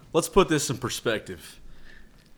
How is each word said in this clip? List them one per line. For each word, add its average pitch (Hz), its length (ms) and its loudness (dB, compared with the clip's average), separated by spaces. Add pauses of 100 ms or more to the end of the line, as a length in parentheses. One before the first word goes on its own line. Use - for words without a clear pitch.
(140)
let's 165 160 2
put 185 180 6
this 147 220 2
in 117 80 -4
perspective. - 840 -4 (760)